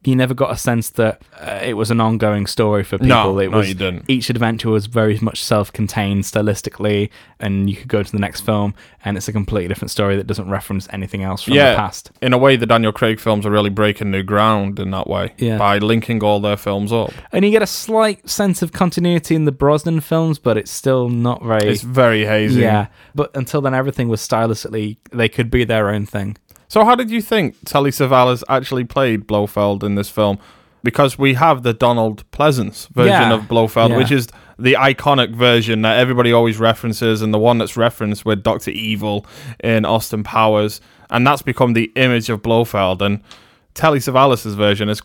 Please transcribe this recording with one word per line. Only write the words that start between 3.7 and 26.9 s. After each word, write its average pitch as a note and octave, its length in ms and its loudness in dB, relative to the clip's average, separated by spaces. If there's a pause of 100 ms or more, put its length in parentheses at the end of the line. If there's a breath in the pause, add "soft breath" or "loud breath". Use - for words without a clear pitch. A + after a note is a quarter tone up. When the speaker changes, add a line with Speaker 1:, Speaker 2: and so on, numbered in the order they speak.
Speaker 2:
didn't. F#2 340 -6
Speaker 1:
each B2+ 220 0
adventure A#2 400 -2
was G#2+ 160 0
very A2 340 0
much A2 240 -4
self-contained G2+ 800 -2
stylistically, G#2 840 -2 (320 soft breath)
and G2 280 -2
you G2+ 60 -4
could - 140 -18
go G#2 140 0
to - 80 -8
the G#2 80 -2
next F#2+ 220 -6
film, G#2 320 0 (300 soft breath)
and G2+ 140 -4
it's F2+ 100 -8
a G#2+ 60 -8
completely G2+ 340 -2
different F#2 240 -8
story G2+ 240 -2
that G2 100 -6
doesn't G2 240 -6
reference G2 420 -6
anything G2 320 -8
else F#2+ 200 -6
from C3+ 120 -2
Speaker 2:
Yeah, C#3 160 6
Speaker 1:
the G#2 60 2
past. - 340 -8 (100)
Speaker 2:
in B2+ 100 0
a B2 60 2
way, C3+ 180 6
the A#2 100 -2
Daniel A2+ 280 2
Craig A2 260 0
films G#2+ 260 0
are G#2 60 0
really G#2 200 2
breaking G#2 380 0
new G2 140 -2
ground G2+ 560 0
in F#2+ 120 -6
that F#2+ 180 -6
way F#2+ 300 -4
Speaker 1:
Yeah. A2+ 180 -2
Speaker 2:
by G#2 220 2
linking A2 440 0
all G#2 160 2
their G#2 180 -2
films G#2 360 -4
up. A2+ 180 -2 (220 loud breath)
Speaker 1:
And F#3+ 100 2
you G#3 80 4
get A3 120 4
a - 40 -2
slight A3 600 -2
sense G3 320 -2
of E3+ 100 -4
continuity F3 640 0
in D#3 80 0
the D3 80 2
Brosnan D3+ 480 0
films, D#3+ 400 -2
but A2+ 180 0
it's - 140 -6
still B2+ 380 -2
not A#2+ 340 -2
very A2 240 0
Speaker 2:
It's G#2 140 0
very A#2+ 440 2
hazy. G#2+ 360 2
Speaker 1:
Yeah, G#2+ 240 2 (280 soft breath)
but C#3+ 220 -4
until C3+ 240 -4
then, C3+ 140 0
everything C3 340 -2
was A2+ 140 -2
stylistically, A2 760 -2 (140)
they A#2 160 0
could A#2+ 240 -4
be B2 140 0
their G#2+ 240 0
own G#2 160 -2
thing. G#2 320 -8 (320 soft breath)
Speaker 2:
So G#3+ 140 4
how A#3+ 120 6